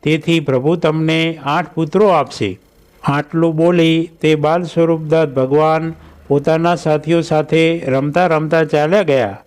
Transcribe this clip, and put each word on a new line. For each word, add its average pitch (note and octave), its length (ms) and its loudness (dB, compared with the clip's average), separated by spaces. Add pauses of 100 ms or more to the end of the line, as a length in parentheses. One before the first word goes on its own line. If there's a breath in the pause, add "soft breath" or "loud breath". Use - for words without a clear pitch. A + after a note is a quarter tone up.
તેથી D#3+ 380 0
પ્રભુ C#3 360 0
તમને D#3+ 680 -2
આઠ D3+ 300 -2
પુત્રો F3 340 0
આપશે." C3+ 500 -2 (460)
આટલું D#3 520 -2
બોલી E3 520 2 (120)
તે D#3 140 4
બાલ D#3 280 0
સ્વરૂપદત્ત D#3+ 720 0
ભગવાન D#3 600 0 (340 loud breath)
પોતાના D#3+ 460 0
સાથીઓ D#3+ 460 0
સાથે D#3+ 680 0
રમતા C#3+ 380 0
રમતા D#3+ 380 0
ચાલ્યા D#3 380 0
ગયા. B2 440 -2